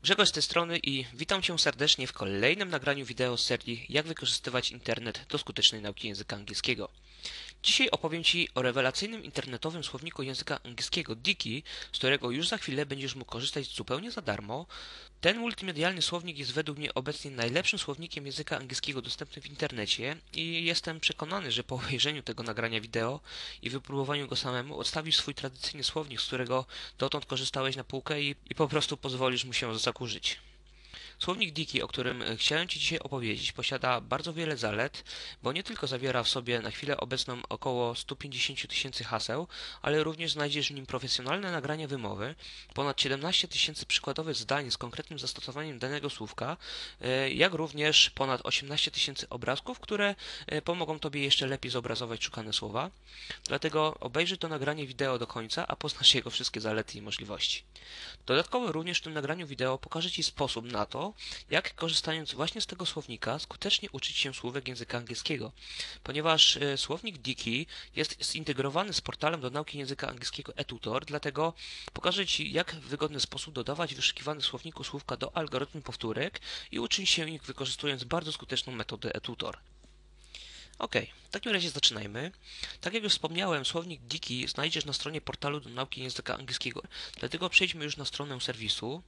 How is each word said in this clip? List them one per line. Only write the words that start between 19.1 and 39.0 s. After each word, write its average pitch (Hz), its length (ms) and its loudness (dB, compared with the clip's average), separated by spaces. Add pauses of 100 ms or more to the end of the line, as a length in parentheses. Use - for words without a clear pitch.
w - 40 -14
internecie 135 680 0 (160)
i 165 320 -2
jestem 165 360 0
przekonany, 156 520 0
że 123 120 0
po 131 100 -4
obejrzeniu 131 480 0
tego 117 200 -6
nagrania 113 380 0
wideo 113 400 0 (420)
i - 80 -2
wypróbowaniu 139 580 -2
go 127 80 -2
samemu 127 420 -2
odstawisz 160 380 2
swój - 180 2
tradycyjny 135 500 -6
słownik, 143 360 -2
z - 60 2
którego 127 400 0 (320)
dotąd 135 280 0
korzystałeś 131 500 0
na 131 80 -6
półkę 147 380 -2
i, 143 140 0 (140)
i - 40 -2
po 151 140 6
prostu 147 280 2
pozwolisz 127 480 2
mu 127 80 -6
się 113 260 0
zakurzyć. 110 600 0 (800)
Słownik 180 340 2
Diki, 147 300 2
o - 60 -2
którym, 127 340 0
e, 110 140 0
chciałem 160 320 4
Ci 147 120 -2
dzisiaj 160 180 2
opowiedzieć, 117 540 0
posiada 127 480 2
bardzo 135 320 -2
wiele 156 240 0
zalet, 113 480 0 (380)
bo 120 100 2
nie 175 100 0
tylko 208 240 -4
zawiera 127 360 2
w 110 60 2
sobie 120 320 2
na 107 100 -4
chwilę 143 260 -2
obecną 123 520 -2
około 123 460 2
stu - 220 -6
pięćdziesięciu 135 520 -2
tysięcy - 360 -2